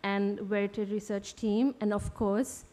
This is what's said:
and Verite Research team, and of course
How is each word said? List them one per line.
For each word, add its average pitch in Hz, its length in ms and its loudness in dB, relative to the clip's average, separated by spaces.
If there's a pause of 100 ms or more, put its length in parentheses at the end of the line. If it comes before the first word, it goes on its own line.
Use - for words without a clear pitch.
and 202 340 0
Verite 202 540 -2
Research 208 440 -4
team, 226 460 2
and 214 100 2
of 208 220 -2
course 214 600 0